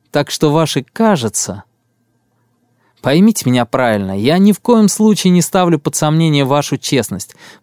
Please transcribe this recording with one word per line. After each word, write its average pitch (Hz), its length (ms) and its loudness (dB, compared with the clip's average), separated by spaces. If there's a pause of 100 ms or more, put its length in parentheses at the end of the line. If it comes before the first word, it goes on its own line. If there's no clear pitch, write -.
(100)
так 143 200 -2
что 151 200 0
ваши, 151 400 -2
кажется...» 120 760 -2 (1400)
Поймите 170 460 2
меня 123 180 0
правильно, 104 520 -2
я 139 200 2
ни 202 120 4
в 202 80 0
коем 220 300 2
случае 208 420 0
не 180 100 2
ставлю 175 380 0
под 147 160 -6
сомнение 156 500 0
вашу 139 320 -2
честность. - 600 -6 (260)